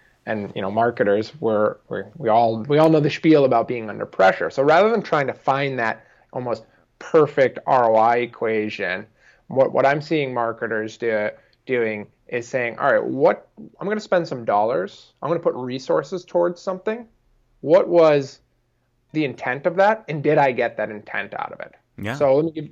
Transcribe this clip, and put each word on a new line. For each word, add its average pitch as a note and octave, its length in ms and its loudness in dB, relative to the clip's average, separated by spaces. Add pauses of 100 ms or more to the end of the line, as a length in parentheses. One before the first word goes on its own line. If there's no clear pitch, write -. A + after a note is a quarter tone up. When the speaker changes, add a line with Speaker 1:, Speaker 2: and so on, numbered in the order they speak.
(260)
Speaker 1:
And, G#2 300 -6
you G#2+ 60 -6
know, G2 100 -6
marketers, A2+ 680 0
we're, G#2+ 380 0 (120)
we're, G2+ 180 -8 (100)
we D3 120 -6
all, A2+ 360 2
we D3 140 0
all D#3+ 120 6
know D#3+ 80 4
the D3 120 0
spiel D3+ 340 4
about A#2+ 240 2
being A#2 200 -8
under G#2 180 -10
pressure. F#2 440 0
So C3+ 140 -2
rather F3 260 4
than A3+ 120 0
trying C#3+ 260 -2
to A2+ 40 -4
find C3+ 460 -2
that A2+ 260 -4 (280)
almost B2 320 -6 (340)
perfect D3 680 2
R B2 260 2
O A2 40 4
I A2+ 220 4
equation, G#2+ 920 -4 (400)
what, C3 260 0
what C3 140 2
I'm D3 160 0
seeing C#3+ 320 -2
marketers A2+ 640 -4
do, G#2+ 340 -2 (340)
doing A2 440 -2 (180)
is A#2+ 220 -8
saying, B2 320 -4
"All C3+ 120 2
right, - 120 2
what, C#3+ 440 0 (320)
I'm E3 60 -8
gonna G#3 140 -4
spend F3 260 0
some C3+ 180 -10
dollars, A2+ 680 -2 (100)
I'm C#3+ 80 -4
gonna E3+ 80 -2
put D#3+ 160 -2
resources C3+ 680 -4
towards F3 360 -2
something. G#3+ 460 -6 (540)
What E3 260 4
was D#3 540 4 (720)
the D#3 120 -2
intent C3 420 -6
of E3+ 100 -2
that, G#3 320 2
and D3 160 -6
did D3 140 2
I C#3 120 4
get A#2 260 -2
that G#2+ 140 -4
intent G#2 440 -10
out - 180 -10
of - 80 -14
it?" - 120 -16 (300)
Speaker 2:
Yeah. A2 140 -6
Speaker 1:
So C#3 180 4
let D3 120 4
me E3 40 -6
give, D#3 220 -10